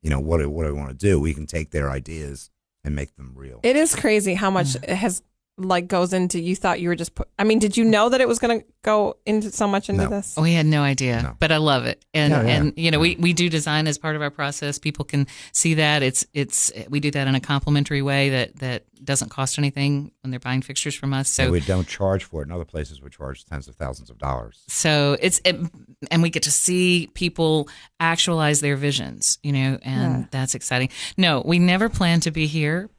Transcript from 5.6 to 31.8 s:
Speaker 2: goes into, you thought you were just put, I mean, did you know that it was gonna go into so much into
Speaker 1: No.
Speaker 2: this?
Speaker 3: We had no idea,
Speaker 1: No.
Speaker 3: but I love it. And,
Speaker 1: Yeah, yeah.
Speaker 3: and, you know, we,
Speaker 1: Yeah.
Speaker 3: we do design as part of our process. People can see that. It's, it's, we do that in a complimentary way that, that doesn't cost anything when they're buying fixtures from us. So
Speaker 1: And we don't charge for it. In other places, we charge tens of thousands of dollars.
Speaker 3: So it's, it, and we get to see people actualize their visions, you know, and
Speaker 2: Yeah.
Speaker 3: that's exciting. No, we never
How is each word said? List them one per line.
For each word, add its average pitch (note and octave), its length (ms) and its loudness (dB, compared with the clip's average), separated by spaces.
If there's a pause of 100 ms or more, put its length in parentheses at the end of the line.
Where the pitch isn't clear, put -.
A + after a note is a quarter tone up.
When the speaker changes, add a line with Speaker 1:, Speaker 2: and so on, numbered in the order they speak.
Speaker 2:
goes F3+ 280 0
into, F3+ 260 0
you F3+ 160 0
thought F3+ 240 0
you F3 80 -2
were F3 80 0
just E3 180 -8
put, - 140 -8 (100)
I G3+ 60 0
mean, A3 140 6
did G#3 180 2
you A#3 80 4
know A3 240 6
that B3+ 140 2
it B3+ 40 4
was A#3 120 0
gonna A3+ 240 0 (200)
go G#3+ 340 2 (100)
into G#3+ 240 0
so G#3 180 0
much G3 220 0
into F#3+ 140 2
Speaker 1:
No. - 40 0
Speaker 2:
this? G3+ 280 -4
Speaker 3:
We E3 180 4
had D#3+ 120 4
no D3+ 160 4
idea, C3 400 0
Speaker 1:
No. B2+ 160 -6
Speaker 3:
but D#3+ 140 2
I D#3 60 4
love C#3+ 260 2
it. - 180 -6 (120)
And, D3+ 180 4
Speaker 1:
Yeah, C#3 100 4
yeah. A#2 140 4
Speaker 3:
and, D3 200 2
you E3 140 2
know, D3+ 80 4
we, E3 120 4
Speaker 1:
Yeah. E3+ 100 -4
Speaker 3:
we F3 140 4
do F3 160 2
design D#3 360 0
as D3+ 120 -2
part D#3 180 -4
of D3 60 -4
our D3 80 -4
process. C#3+ 480 -6
People - 260 -4
can C#3+ 220 0 (260)
see E3 220 2
that. D3+ 280 4
It's, C3 300 0
it's, - 400 -2 (160)
we D3 120 -2
do D3 100 0
that C#3 180 -2
in C3+ 60 2
a C3 60 2
complimentary C#3+ 600 0
way C#3 300 2
that, B2 300 -2
that B2+ 240 -6 (200)
doesn't C#3 240 -2
cost C3+ 300 -4
anything C#3+ 520 0 (120)
when C3 80 -8
they're B2+ 100 -8
buying C3 220 -2
fixtures C#3 320 -6
from C#3 180 -4
us. C3+ 160 -2
So - 160 0
Speaker 1:
And B2+ 80 2
we F2 80 2
don't F#2 260 0
charge G2 380 -2
for D#2 180 -10
it. C#2 40 -8
In D#2 60 -12
other F2 120 -8
places, D2+ 380 -10
we C#2 80 -18
charge C2+ 340 -14
tens C#2+ 240 -12
of C2 80 -20
thousands B1 340 -10
of A#1 80 -20
dollars. B1 500 -8
Speaker 3:
So D3 520 2
it's, F3+ 240 0
it, F#3 160 -12 (500)
and E3 120 4
we E3+ 80 2
get - 140 -4
to D3+ 60 -2
see F3+ 640 0
people D#3+ 560 0 (320)
actualize E3 600 2
their C#3+ 160 0
visions, C3+ 680 -2
you D3 100 -2
know, C3+ 300 0
and C3 400 -2
Speaker 2:
Yeah. - 80 -6
Speaker 3:
that's C3 240 -4
exciting. B2+ 340 -2 (300)
No, E3 260 2
we E3+ 140 2
never F3+ 320 4